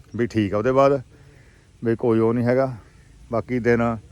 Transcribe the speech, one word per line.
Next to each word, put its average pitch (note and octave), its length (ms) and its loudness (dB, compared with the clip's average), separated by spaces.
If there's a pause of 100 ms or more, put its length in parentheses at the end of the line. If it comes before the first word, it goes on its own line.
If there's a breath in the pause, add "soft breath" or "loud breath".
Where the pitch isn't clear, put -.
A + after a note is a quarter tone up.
(160)
ਵੀ A#2 100 -2
ਠੀਕ G2+ 280 -2
ਆ, G#2 40 -2
ਉਹਦੇ A#2 140 0
ਬਾਅਦ C#3 280 4 (840 soft breath)
ਵੀ A#2 140 0
ਕੋਈ A2+ 220 2
ਉਹ A2+ 160 2
ਨਹੀਂ A#2+ 100 -2
ਹੈਗਾ। C3 280 0 (600 soft breath)
ਬਾਕੀ A#2+ 280 -4
ਦਿਨ A#2 360 0 (160)